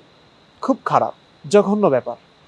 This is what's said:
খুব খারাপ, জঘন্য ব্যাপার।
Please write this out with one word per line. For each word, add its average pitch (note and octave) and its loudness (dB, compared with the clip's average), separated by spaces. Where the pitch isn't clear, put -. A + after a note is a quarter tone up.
খুব B3+ -4
খারাপ, B2+ -2
জঘন্য G3+ 2
ব্যাপার। A#2+ -2